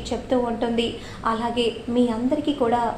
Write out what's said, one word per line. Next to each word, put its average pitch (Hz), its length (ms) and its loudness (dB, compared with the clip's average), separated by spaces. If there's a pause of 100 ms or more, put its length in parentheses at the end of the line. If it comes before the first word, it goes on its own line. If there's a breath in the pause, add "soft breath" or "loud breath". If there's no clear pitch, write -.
(120)
చెప్తూ 254 260 0
ఉంటుంది. 233 480 0 (400 loud breath)
"అలాగే 233 400 0 (220)
మీ 240 200 4
అందరికీ 262 440 0
కూడా 233 440 2